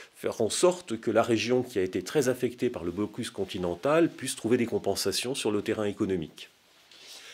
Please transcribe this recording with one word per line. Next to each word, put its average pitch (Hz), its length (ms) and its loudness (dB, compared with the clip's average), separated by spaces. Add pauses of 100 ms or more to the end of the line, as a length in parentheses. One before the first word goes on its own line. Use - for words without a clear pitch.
(160)
faire - 240 -4
en 107 120 2
sorte 175 480 2
que - 100 -2
la 110 140 6
région 120 400 2
qui 123 160 -4
a - 20 4
été 92 220 -2
très 131 260 2
affectée 123 400 0
par 82 140 -6
le 87 80 -2
blocus 104 400 -4
continental 101 800 0
puisse - 240 -8
trouver 117 220 2
des 113 100 0
compensations 98 640 -2
sur 123 160 -2
le 104 140 0
terrain 104 220 -2
économique. 95 640 -2 (840)